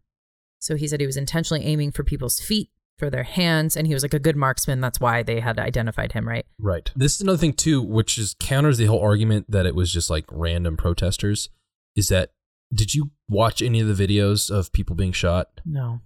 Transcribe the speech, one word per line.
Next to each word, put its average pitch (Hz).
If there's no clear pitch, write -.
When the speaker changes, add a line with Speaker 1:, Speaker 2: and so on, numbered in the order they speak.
Speaker 1:
So -
he 147
said 147
he 143
was 135
intentionally 160
aiming 147
for -
people's 135
feet, 214
for 147
their 131
hands, 160
and 156
he 156
was, 131
like, 143
a 151
good 147
marksman. 131
That's 127
why 120
they 113
had 113
identified 113
him, 113
right? 117
Speaker 2:
Right. 95
This 131
is -
another 190
thing, 156
too, 143
which 107
is 107
counters 135
the 113
whole 107
argument 104
that 95
it 87
was 87
just, 85
like, 78
random 85
protesters, 95
is 101
that, 92
did 107
you 143
watch 107
any 113
of 107
the 98
videos 101
of 98
people 95
being 92
shot? 87
Speaker 1:
No. 123